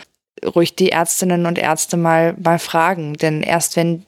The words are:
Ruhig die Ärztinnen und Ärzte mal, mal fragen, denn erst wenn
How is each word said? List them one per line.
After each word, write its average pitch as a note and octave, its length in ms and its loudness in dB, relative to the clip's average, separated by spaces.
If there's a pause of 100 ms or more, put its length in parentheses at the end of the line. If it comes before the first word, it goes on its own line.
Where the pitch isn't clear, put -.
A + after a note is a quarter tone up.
(440)
Ruhig - 320 0
die F#3+ 160 2
Ärztinnen F3 540 0
und E3+ 120 -2
Ärzte - 380 -2
mal, E3 440 2
mal E3+ 200 2
fragen, E3 540 -2
denn D#3 280 -2
erst - 320 -2
wenn E3+ 340 0